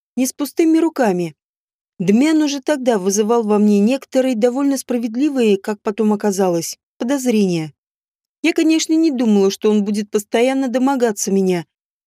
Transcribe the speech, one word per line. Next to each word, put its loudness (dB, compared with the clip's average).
не 0
с -6
пустыми 0
руками. -2
Дмян 2
уже -4
тогда 0
вызывал 0
во 0
мне 4
некоторые 0
довольно 0
справедливые, -2
как -8
потом -2
оказалось, -2
подозрения. -2
Я, 0
конечно, 0
не 2
думала, 2
что -2
он 2
будет -6
постоянно -2
домогаться -2
меня, 0